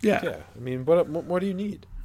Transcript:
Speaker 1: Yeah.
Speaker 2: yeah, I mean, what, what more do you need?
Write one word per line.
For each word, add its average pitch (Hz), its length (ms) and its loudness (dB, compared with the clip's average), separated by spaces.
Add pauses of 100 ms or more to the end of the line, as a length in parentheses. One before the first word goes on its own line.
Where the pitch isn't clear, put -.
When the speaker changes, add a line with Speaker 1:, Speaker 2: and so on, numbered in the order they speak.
Speaker 1:
Yeah. 208 220 4
Speaker 2:
yeah, 165 140 -4 (180)
I - 60 -16
mean, 127 240 -6
what, 165 240 6
what 165 180 -4
more 175 140 0
do 196 60 -2
you 196 80 -2
need? 202 320 -6 (180)